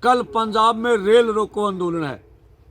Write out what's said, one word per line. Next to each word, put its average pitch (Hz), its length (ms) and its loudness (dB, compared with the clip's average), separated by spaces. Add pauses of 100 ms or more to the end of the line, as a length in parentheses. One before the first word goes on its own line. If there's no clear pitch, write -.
कल 247 180 2
पंजाब 220 540 0
में 233 220 0
रेल 214 280 4
रोको 208 420 -4
आंदोलन 175 360 -4
है 127 200 -10 (480)